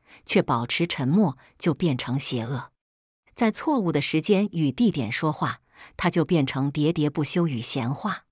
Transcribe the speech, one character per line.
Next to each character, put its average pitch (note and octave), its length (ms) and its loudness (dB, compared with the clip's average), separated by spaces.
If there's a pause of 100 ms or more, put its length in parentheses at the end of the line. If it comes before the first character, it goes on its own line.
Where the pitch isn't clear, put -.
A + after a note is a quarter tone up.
(260)
却 - 160 2
保 A#2+ 240 -2
持 E3 220 -2
沉 C#3+ 180 -4
默 E3 320 4 (220)
就 E3 140 0
变 C#3+ 240 0
成 B2 200 -4
邪 B2+ 260 -2
恶。 B2 280 -8 (640)
在 A3 160 2
错 D4 260 0
误 F3+ 140 0
的 D3 100 0
时 D#3 200 0
间 G3+ 320 2
与 D#3 180 2
地 A3+ 180 2
点 A#2 220 -2
说 D3+ 220 -2
话， C#3+ 260 -6 (380)
它 F3 120 0
就 E3 140 2
变 D3+ 240 2
成 C#3 240 -2
喋 D3+ 220 0
喋 D3+ 160 0
不 D3 160 -2
休 F3 200 0
与 C3 160 -2
闲 B2 320 -4
话。 - 380 -6